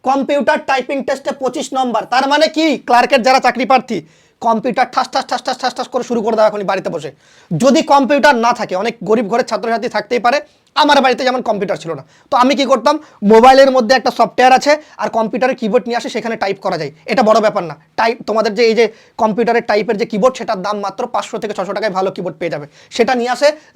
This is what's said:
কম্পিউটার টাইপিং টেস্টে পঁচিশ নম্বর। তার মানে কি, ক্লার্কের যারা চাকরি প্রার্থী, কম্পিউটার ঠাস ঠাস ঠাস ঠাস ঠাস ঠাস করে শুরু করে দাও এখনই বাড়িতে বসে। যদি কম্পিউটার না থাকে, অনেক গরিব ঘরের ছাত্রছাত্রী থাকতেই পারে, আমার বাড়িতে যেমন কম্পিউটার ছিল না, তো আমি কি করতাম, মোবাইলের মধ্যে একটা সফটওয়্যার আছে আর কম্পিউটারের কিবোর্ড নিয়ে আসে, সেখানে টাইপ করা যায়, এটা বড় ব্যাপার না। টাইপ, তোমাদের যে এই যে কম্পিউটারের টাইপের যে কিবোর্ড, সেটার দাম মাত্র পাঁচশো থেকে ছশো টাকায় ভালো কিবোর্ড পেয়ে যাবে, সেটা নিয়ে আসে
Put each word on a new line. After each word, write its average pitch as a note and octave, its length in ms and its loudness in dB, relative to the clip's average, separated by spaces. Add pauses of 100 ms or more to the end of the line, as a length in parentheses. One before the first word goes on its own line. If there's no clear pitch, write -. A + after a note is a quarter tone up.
কম্পিউটার C#4 640 0
টাইপিং C4 360 -4
টেস্টে C4+ 300 -6
পঁচিশ C4+ 420 -6
নম্বর। A#3+ 300 -2
তার C4 240 0
মানে D4+ 200 2
কি, D#4+ 300 0
ক্লার্কের B3 440 2
যারা C4 180 4
চাকরি A#3+ 240 0
প্রার্থী, A3 380 0 (380)
কম্পিউটার A#3 520 0
ঠাস B3+ 200 -2
ঠাস C4 140 -2
ঠাস B3 160 -6
ঠাস B3 160 -6
ঠাস B3+ 160 -4
ঠাস B3+ 140 -8
করে B3 160 -4
শুরু A#3 180 -4
করে A3 140 -2
দাও G#3+ 100 4
এখনই G#3 180 -2
বাড়িতে G3 260 -4
বসে। D3+ 220 -10 (440)
যদি C4+ 260 4
কম্পিউটার C#4+ 540 4
না A#3 160 0
থাকে, G3+ 240 -4
অনেক A3 280 -4
গরিব A3 240 0
ঘরের B3 180 -2
ছাত্রছাত্রী A3+ 420 -4
থাকতেই G#3+ 300 -4
পারে, A#3+ 220 0 (340)
আমার C#4+ 260 4
বাড়িতে C4 240 0
যেমন B3+ 180 -2
কম্পিউটার G3+ 340 -2
ছিল D#3+ 180 -10
না, C3 100 -14 (260)
তো C#4 60 0
আমি B3+ 180 2
কি C4 100 0
করতাম, C4 340 0 (240)
মোবাইলের C4 480 8
মধ্যে B3+ 240 2
একটা B3+ 160 0
সফটওয়্যার B3 420 2
আছে D4 300 2 (140)
আর G#3+ 120 -6
কম্পিউটারের A3+ 480 -2
কিবোর্ড A3 300 -2
নিয়ে A#3+ 100 -4
আসে, A#3+ 120 -6
সেখানে A3+ 280 -6
টাইপ G3 240 -4
করা F#3 180 -4
যায়, D3 120 -6 (160)
এটা A#3 160 2
বড় A3 180 4
ব্যাপার G3+ 240 0
না। D3+ 120 -12 (200)
টাইপ, A#3 300 0
তোমাদের G#3+ 280 0
যে A#3 100 2
এই A3+ 100 4
যে A3 180 2 (260)
কম্পিউটারের A#3 440 0
টাইপের G#3+ 340 -2
যে A3+ 100 -4
কিবোর্ড, A#3+ 300 0
সেটার G3+ 260 -6
দাম G#3 160 -6
মাত্র G3+ 280 -8
পাঁচশো G#3 320 -6
থেকে G#3 160 -8
ছশো G3 180 -6
টাকায় G3+ 200 -2
ভালো F#3+ 180 -2
কিবোর্ড F3+ 280 -10
পেয়ে F3 120 -4
যাবে, D3 160 -10 (240)
সেটা B3+ 240 0
নিয়ে A#3+ 160 -2
আসে D4 220 2 (240)